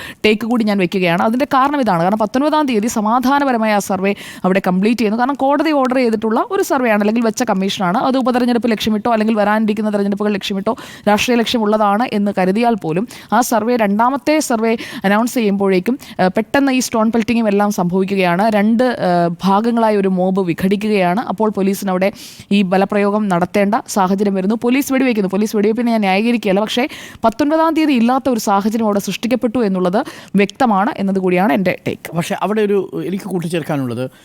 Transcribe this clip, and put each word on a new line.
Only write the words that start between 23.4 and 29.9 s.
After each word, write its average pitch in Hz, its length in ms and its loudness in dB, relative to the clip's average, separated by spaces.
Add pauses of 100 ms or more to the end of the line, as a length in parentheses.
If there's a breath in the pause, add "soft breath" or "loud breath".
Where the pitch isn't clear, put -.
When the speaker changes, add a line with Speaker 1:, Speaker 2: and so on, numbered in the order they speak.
Speaker 1:
സാഹചര്യം 196 480 0
വരുന്നു. 190 260 0
പോലീസ് 269 320 0
വെടിവെക്കുന്നു. 240 360 0
പോലീസ് 208 260 -2
വെടിവെപ്പിനെ 220 360 0
ഞാൻ 226 80 0
ന്യായീകരിക്കുകയല്ല. 208 640 2
പക്ഷേ 240 260 -2 (360 loud breath)
പത്തൊൻപതാം 311 500 2
തീയതി 311 200 2
ഇല്ലാത്ത 247 360 2
ഒരു 240 100 0
സാഹചര്യം 214 460 0
അവിടെ 208 140 0
സൃഷ്ടിക്കപ്പെട്ടു 226 680 -2
എന്നുള്ളത് 190 400 0 (300 loud breath)